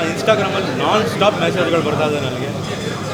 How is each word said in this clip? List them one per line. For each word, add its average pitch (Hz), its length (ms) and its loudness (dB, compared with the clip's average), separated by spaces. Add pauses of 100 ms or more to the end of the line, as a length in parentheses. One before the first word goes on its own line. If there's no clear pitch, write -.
(160)
Instagram-ಅಲ್ಲಿ 196 680 0
ನಾನ್ 196 260 2
ಸ್ಟಾಪ್ 202 320 2
ಮೆಸೇಜ್‌ಗಳು 165 400 2
ಬರ್ತಾ 147 240 0
ಇದೆ 147 140 0
ನನಗೆ. 127 300 -2 (640)